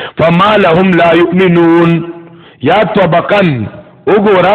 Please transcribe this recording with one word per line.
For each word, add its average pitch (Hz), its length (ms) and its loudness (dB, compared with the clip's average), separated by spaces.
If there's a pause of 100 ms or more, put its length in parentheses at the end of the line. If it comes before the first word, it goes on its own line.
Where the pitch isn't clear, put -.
(180)
«فما 175 380 2
لهم 190 340 0 (100)
لا 170 140 2
یؤمنون.» 170 760 2 (800)
یا 180 100 2 (160)
طبقاً، 185 480 0 (640)
وګوره، 196 480 2